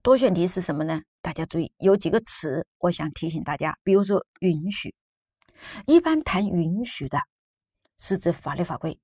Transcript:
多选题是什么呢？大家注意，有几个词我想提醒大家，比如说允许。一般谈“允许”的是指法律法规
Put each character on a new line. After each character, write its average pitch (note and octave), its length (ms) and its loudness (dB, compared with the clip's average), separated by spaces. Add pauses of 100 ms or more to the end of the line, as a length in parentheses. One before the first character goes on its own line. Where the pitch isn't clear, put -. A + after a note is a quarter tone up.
多 C4 160 6
选 A#3 160 4
题 E3+ 140 2
是 F3+ 140 -4
什 D#3+ 140 -4
么 D#3 80 -4
呢？ D#3+ 180 -4 (200)
大 E3 100 -6
家 D#3+ 140 -6
注 E3+ 140 -4
意， D#3 180 -4
有 F#3+ 180 6
几 G3+ 140 -4
个 A3 120 2
词 D3+ 440 -4 (140)
我 F3 100 2
想 D#3 220 -4
提 E3 180 -6
醒 D#3 140 -6
大 D3 120 -4
家， D#3 280 -4
比 F#3+ 100 4
如 G3+ 100 6
说 F#3+ 220 0 (140)
允 F3 320 0
许。 - 240 -10 (920)
一 E4 160 8
般 D#4+ 220 0
谈 G3 240 -2
“允 F3 360 0
许” C#3+ 240 -8
的 C#3 120 -2 (800)
是 - 180 -2
指 E3+ 160 0
法 C#3+ 220 -8
律 F3 80 -2
法 D#3+ 140 -4
规 - 260 -8